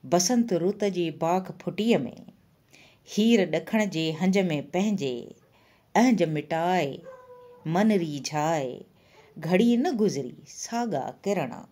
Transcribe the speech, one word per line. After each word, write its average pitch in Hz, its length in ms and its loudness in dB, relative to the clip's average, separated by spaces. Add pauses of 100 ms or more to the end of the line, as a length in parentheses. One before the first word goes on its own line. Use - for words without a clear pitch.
بسنت 185 580 2
رت 202 220 0 (100)
جي 175 160 0
باغ 170 480 -2
ڦٽيءَ ۾، 208 400 0 (1080)
هير 226 360 4
ڏکڻ 170 400 0 (120)
جي 160 100 0 (140)
هنج ۾ 185 200 4 (320)
پنهنجي، 185 400 -2 (840)
اهنج 220 280 4
مٽائي، 160 680 0 (760)
من 202 280 2 (100)
ريجهائي، 147 680 -4 (640)
گهڙي 185 400 4
نه 285 240 0
گذري 139 360 -2 (200)
ساڳا 220 500 -4 (160)
ڪرڻ. 185 340 -2 (160)